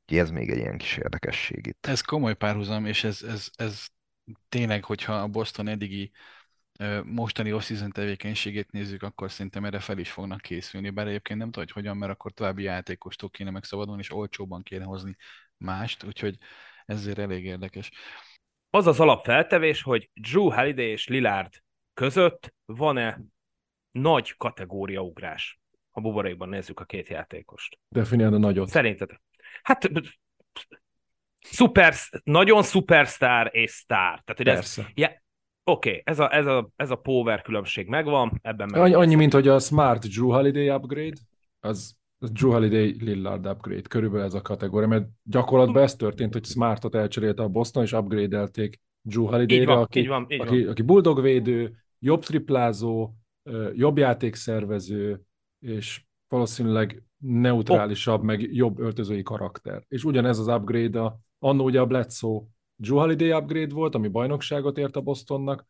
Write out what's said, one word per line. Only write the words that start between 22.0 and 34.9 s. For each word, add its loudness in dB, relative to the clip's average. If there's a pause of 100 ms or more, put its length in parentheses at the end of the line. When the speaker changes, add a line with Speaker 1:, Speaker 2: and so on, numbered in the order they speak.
Speaker 3:
van-e -4 (720)
nagy 0
kategóriaugrás, -10 (300)
ha -10
buborékban -4
nézzük -10
a -14
két -12
játékost? -14 (100)
Speaker 4:
Definiáld 4
a 4
nagyot. 2
Speaker 3:
Szerinted? 0 (520)
Hát, 2 (1500)
szuper, 6 (300)
nagyon 6
szupersztár 4
és 0
sztár. -2
Tehát, -12
hogy 0
ez 6
Speaker 4:
Persze. -6